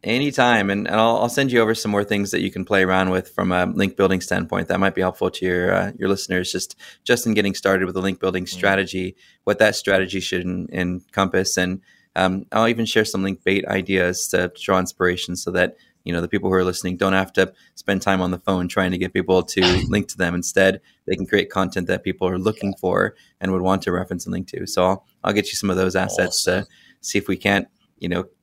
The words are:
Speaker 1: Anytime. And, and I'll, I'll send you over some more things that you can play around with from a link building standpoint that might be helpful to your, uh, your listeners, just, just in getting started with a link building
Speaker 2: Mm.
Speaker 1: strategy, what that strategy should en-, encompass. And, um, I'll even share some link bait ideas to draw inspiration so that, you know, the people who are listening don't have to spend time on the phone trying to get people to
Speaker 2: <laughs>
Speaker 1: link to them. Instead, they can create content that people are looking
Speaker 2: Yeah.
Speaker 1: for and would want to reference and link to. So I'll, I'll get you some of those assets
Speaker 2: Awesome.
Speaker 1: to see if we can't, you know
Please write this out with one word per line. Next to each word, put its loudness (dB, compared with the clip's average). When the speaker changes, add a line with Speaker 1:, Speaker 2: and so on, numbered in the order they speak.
Speaker 1:
Anytime. 2
And, -2
and 0
I'll, 4
I'll 2
send 0
you 6
over 4
some -4
more 2
things -2
that -2
you -2
can -6
play 2
around 2
with -2
from 0
a 2
link -2
building 2
standpoint -4
that 0
might 0
be -2
helpful 0
to -8
your, 0
uh, -2
your -2
listeners, -2
just, -6
just 0
in 2
getting 2
started 2
with -6
a -2
link -2
building -2
Speaker 2:
Mm. -12
Speaker 1:
strategy, 0
what 0
that 4
strategy 0
should -4
en-, -6
encompass. -2
And, -2
um, 0
I'll 2
even 0
share 2
some -4
link -4
bait 2
ideas 0
to 0
draw 0
inspiration -2
so -6
that, 0
you -4
know, -2
the -4
people -2
who 2
are 4
listening -4
don't 2
have 0
to 2
spend -2
time 2
on 0
the -2
phone 0
trying 0
to -2
get -2
people 2
to -2
Speaker 2:
<laughs> 2
Speaker 1:
link 0
to -14
them. 0
Instead, 2
they 0
can -6
create 2
content -2
that -2
people -4
are -2
looking -2
Speaker 2:
Yeah. -8
Speaker 1:
for 0
and -2
would 0
want 0
to -2
reference -4
and -8
link -6
to. -10
So 0
I'll, 0
I'll 0
get 0
you -6
some -2
of 0
those 0
assets 0
Speaker 2:
Awesome. 0
Speaker 1:
to -20
see -2
if -6
we 0
can't, 2
you -8
know -2